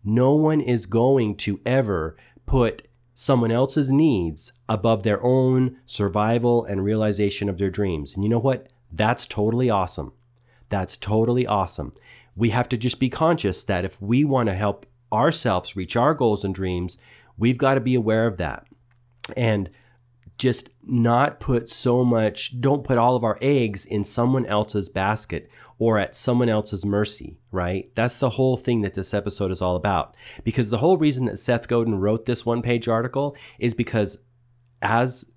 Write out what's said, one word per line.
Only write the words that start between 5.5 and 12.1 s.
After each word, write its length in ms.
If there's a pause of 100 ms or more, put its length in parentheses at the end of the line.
survival 760
and 200
realization 680
of 80
their 140
dreams. 420
And 100
you 60
know 80
what? 340 (200)
That's 340
totally 460
awesome. 420 (560)
That's 280
totally 500
awesome. 460 (420)